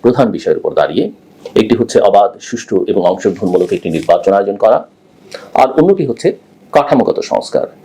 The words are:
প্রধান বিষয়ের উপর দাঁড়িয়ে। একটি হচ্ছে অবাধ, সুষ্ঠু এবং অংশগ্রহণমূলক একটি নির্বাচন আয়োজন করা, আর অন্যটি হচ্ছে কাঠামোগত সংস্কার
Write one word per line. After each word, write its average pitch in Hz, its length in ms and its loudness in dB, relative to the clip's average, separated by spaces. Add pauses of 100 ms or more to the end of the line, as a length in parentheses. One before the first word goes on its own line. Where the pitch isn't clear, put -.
প্রধান 120 300 2
বিষয়ের - 260 -2
উপর - 160 -4
দাঁড়িয়ে। 80 380 0 (440)
একটি 113 200 2
হচ্ছে 117 240 0
অবাধ, 101 400 4
সুষ্ঠু 101 480 -4
এবং 90 180 -2
অংশগ্রহণমূলক 90 680 0
একটি 87 160 -6
নির্বাচন 85 440 0
আয়োজন 98 240 0
করা, 110 300 2 (680)
আর 131 180 0
অন্যটি 175 340 2
হচ্ছে 127 320 -4 (340)
কাঠামোগত 143 480 2
সংস্কার - 480 -4 (180)